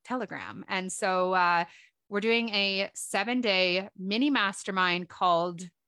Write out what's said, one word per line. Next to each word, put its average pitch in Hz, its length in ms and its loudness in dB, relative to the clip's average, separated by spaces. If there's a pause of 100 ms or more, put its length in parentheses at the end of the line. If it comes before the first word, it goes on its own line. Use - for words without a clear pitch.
Telegram. 165 640 -8
And 185 240 -4
so, 185 400 0
uh, 175 320 4 (440)
we're 202 120 -4
doing 233 300 2
a 196 440 0
seven-day 196 920 0 (100)
mini 208 300 0
mastermind 190 800 0
called 175 540 0 (260)